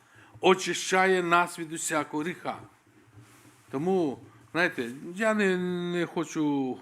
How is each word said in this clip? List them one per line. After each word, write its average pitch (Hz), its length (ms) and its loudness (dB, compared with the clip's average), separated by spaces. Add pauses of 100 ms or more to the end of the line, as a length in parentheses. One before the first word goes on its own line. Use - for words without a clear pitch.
(400)
очищає 185 840 4
нас 170 360 2
від 160 140 -10
усякого 151 500 -4
гріха. 156 340 -6 (1120)
Тому, 156 480 0 (320)
знаєте, 156 400 0 (240)
я 220 180 2
не, 196 240 2 (340)
не 175 140 0
хочу 147 760 -2